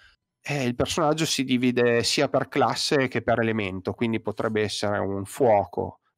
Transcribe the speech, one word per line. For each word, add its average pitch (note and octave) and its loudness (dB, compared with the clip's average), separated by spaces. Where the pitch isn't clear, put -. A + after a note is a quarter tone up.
E C#3+ -4
il B2 0
personaggio D#3 0
si - -2
divide A#2+ 2
sia C#3 0
per C3 0
classe C3 0
che A#2+ -4
per A#2 0
elemento, G#2 -2
quindi A2+ -2
potrebbe G#2+ -2
essere G#2 -2
un G2 -4
fuoco G2+ 0